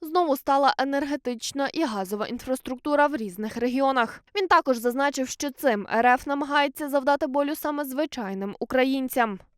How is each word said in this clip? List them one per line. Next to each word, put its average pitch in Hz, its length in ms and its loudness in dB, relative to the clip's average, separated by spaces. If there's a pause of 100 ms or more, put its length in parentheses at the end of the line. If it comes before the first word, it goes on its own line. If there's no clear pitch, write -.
знову 320 360 2
стала 277 400 4
енергетична 277 960 -2
і 330 100 -2
газова 208 440 -4
інфраструктура 262 800 0
в 285 80 -2
різних 214 420 -6
регіонах. 254 680 0 (120)
Він 392 120 0
також 330 300 4
зазначив, 262 520 0
що 285 220 -6
цим 220 420 0
Р 196 140 4
Ф 254 200 4
намагається 285 640 0
завдати 285 380 2
болю 285 280 0
саме 294 300 -4
звичайним 220 760 -4
українцям. 254 800 0 (180)